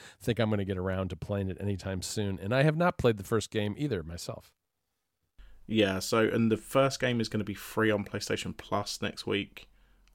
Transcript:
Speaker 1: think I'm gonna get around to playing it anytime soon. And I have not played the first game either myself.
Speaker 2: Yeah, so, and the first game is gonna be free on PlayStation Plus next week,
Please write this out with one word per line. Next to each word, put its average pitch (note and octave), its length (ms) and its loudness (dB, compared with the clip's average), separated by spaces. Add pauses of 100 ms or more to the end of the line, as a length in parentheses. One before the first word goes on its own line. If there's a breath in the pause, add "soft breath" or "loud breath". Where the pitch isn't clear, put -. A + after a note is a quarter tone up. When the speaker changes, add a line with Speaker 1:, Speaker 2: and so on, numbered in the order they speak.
(200 loud breath)
Speaker 1:
think A#2 200 0
I'm A2 100 4
gonna G2+ 160 2
get F#2+ 120 0
around F#2 340 0
to E2+ 40 -6
playing G2+ 340 -2
it F2+ 120 -6
anytime F#2+ 400 -4
soon. G2 380 -4
And G2 140 -2
I C3+ 100 4
have D#3 120 4
not F3 220 2
played A#2 180 4
the G2 80 -8
first A2 280 0
game G#2 260 0
either B2 260 -2
myself. F2 480 -10 (1120 soft breath)
Speaker 2:
Yeah, G2 340 4
so, A2 280 4
and A2+ 240 4
the G#2+ 60 4
first C3+ 420 2
game B2 220 2
is A2 80 0
gonna G#2+ 160 -2
be G2+ 80 -6
free A2 360 2
on G#2 140 2
PlayStation - 540 -4
Plus - 440 -4
next - 240 -6
week, G2+ 440 -4 (460)